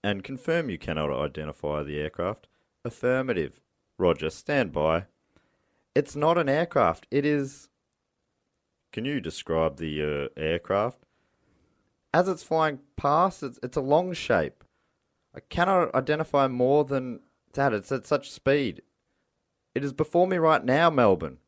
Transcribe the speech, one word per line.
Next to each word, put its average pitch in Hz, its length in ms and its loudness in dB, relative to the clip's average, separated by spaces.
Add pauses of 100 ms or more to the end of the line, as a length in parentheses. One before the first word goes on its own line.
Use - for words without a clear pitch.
And 101 220 -4
confirm 156 460 -4
you 85 80 -4
cannot 78 320 -2
identify 76 720 -4
the 73 160 -6
aircraft. 87 500 -6 (360)
Affirmative. 123 760 -2 (380)
Roger, 80 320 2
stand 127 420 -2
by. 80 320 0 (920)
It's 143 200 0
not 151 220 2
an 160 120 0
aircraft. 135 640 2
It 139 140 0
is. 143 440 -2 (1200)
Can 110 120 -6
you 139 160 -2
describe 80 580 -2
the, 76 240 -4 (340)
uh, 71 40 -10
aircraft? 95 580 -2 (1160)
As 180 140 4
it's 180 140 -4
flying 156 380 0 (160)
past, 165 460 0
it's, 127 200 -10
it's 127 140 -6
a 151 40 0
long 147 320 2
shape. 92 500 -2 (720)
I 139 60 -14
cannot 180 540 0
identify 143 540 0
more 131 360 2
than 131 360 -6 (340)
that. 139 180 2
It's 101 200 -4
at 131 140 -6
such 143 240 -2
speed. 135 520 0 (920)
It 139 100 -2
is 139 80 -4
before 170 340 2
me 185 120 -2
right 160 260 4
now, 139 240 4
Melbourne. 95 580 2